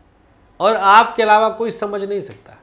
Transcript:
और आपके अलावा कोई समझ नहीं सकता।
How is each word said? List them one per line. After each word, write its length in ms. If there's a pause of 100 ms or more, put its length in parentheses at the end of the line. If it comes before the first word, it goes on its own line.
(600)
और 160
आपके 480
अलावा 260
कोई 220
समझ 320
नहीं 180
सकता। 420